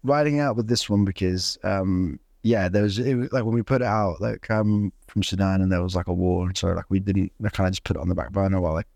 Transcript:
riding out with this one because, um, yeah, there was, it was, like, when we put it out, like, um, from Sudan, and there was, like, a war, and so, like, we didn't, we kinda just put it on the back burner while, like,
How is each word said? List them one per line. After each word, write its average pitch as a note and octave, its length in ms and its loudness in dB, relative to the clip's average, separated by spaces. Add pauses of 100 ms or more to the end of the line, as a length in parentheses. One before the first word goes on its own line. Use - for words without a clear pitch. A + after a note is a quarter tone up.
riding D3 380 2
out C3 160 0
with A2+ 120 -2
this A#2 220 0
one G2+ 140 4
because, F#2 580 -2
um, F#2+ 560 0 (240)
yeah, G#2+ 260 2
there G2+ 140 2
was, G#2 160 0
it B2+ 160 0
was, B2 180 -2
like, B2 120 -2
when A2+ 100 0
we A#2 80 2
put B2+ 200 0
it B2 40 0
out, G2+ 340 0
like, A2 300 -6
um, G#2 420 0 (160)
from G2+ 140 -2
Sudan, F#2+ 380 0
and F#2+ 100 2
there F2+ 120 2
was, F#2 120 -4
like, F2+ 140 -2
a F2+ 60 0
war, F2+ 320 2
and F#2 100 -4
so, F2+ 120 -2
like, E2+ 200 -4
we F#2+ 120 2
didn't, G2 380 0
we G#2+ 120 -4
kinda F#2+ 200 0
just F#2 140 -8
put F#2 120 -2
it - 40 -6
on E2+ 80 -2
the F2+ 60 2
back F2 180 -4
burner G2 280 0
while, D#2+ 140 0
like, - 220 -4